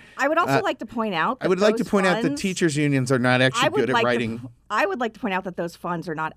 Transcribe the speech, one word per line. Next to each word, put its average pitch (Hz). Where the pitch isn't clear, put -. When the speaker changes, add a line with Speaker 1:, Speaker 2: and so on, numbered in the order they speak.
Speaker 1:
I 262
would 320
also 277
Speaker 2:
uh, -
Speaker 1:
like 330
to 262
point 220
out 170
Speaker 2:
I 165
would 185
like 220
to 233
Speaker 1:
that 233
those -
Speaker 2:
point 196
out 202
that -
Speaker 1:
funds 285
Speaker 2:
teachers 180
unions 139
are 131
not 127
actually 131
Speaker 1:
I -
would 339
Speaker 2:
good 117
at -
Speaker 1:
like 233
to -
Speaker 2:
writing. 233
Speaker 1:
po-, -
I 226
would 247
like 226
to -
point 202
out 185
that 185
those 170
funds 170
are 160
not 151